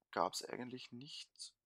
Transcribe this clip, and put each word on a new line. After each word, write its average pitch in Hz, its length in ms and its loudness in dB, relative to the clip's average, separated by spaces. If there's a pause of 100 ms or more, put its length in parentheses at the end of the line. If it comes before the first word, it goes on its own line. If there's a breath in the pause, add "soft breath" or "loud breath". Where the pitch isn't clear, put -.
(120)
gab's 92 320 4
eigentlich 127 480 -4
nicht - 600 -10 (140)